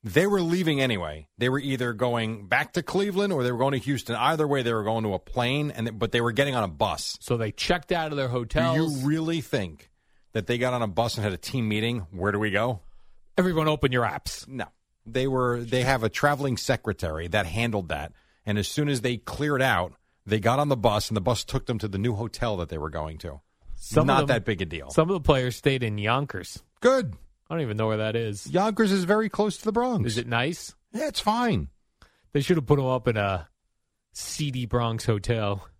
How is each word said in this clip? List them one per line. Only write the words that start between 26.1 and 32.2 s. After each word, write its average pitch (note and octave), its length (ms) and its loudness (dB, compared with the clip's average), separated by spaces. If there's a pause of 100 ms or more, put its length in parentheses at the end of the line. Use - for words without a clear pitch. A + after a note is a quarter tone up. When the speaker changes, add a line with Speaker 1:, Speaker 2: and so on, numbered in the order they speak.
Speaker 1:
Good. A#3+ 340 2 (360)
Speaker 2:
I E3 40 -4
don't E3 80 0
even G#2+ 140 -2
know A2 120 2
where G#2+ 100 0
that A2 180 0
is. A2 340 -4
Speaker 1:
Yonkers G3 420 2
is F#3+ 120 2
very G#3 240 2
close G#3 300 0
to - 60 -18
the G#3+ 80 0
Bronx. A#3 340 0
Speaker 2:
Is A2 120 -2
it A#2+ 80 -4
nice? B2 480 -2 (180)
Speaker 1:
Yeah, C#4+ 160 -4
it's - 120 -6
fine. G#3+ 480 0 (640)